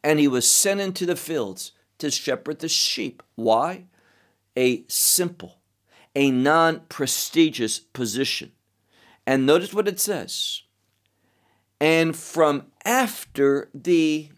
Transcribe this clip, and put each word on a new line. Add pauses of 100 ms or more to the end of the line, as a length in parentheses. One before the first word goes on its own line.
and
he
was
sent
into
the
fields (260)
to
shepherd
the
sheep. (120)
Why? (720)
A
simple, (540)
a
non-prestigious
position. (760)
And
notice
what
it
says. (1160)
"And
from (140)
after
the